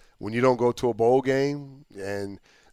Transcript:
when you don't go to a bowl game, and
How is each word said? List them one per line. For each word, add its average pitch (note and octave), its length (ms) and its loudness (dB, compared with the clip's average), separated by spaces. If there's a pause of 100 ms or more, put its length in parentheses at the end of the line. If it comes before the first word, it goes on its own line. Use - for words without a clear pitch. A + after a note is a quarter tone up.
(180)
when G#2 160 -8
you A#2 80 -2
don't B2+ 160 4
go A#2+ 140 2
to B2 180 -2
a A#2 40 0
bowl A#2 280 2
game, C#3 640 -2 (100)
and G2+ 440 -8 (320)